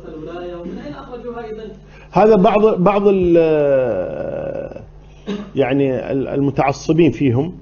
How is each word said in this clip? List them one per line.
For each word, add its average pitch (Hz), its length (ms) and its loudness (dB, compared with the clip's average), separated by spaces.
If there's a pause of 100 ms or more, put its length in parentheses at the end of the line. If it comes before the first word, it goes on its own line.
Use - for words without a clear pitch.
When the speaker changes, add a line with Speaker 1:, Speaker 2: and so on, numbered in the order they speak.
Speaker 1:
الولاية؟ 170 480 -12
ومن 180 300 -12
أين 294 80 -12
أخرجوها 233 560 -12
إذن؟ 202 220 -12 (400)
Speaker 2:
هذا 214 240 4
بعض، 208 480 4
بعض 202 220 2
ال-، 139 1800 0 (720)
يعني 135 560 0
ال-، 135 160 -2
المتعصبين 143 840 2
فيهم 139 500 0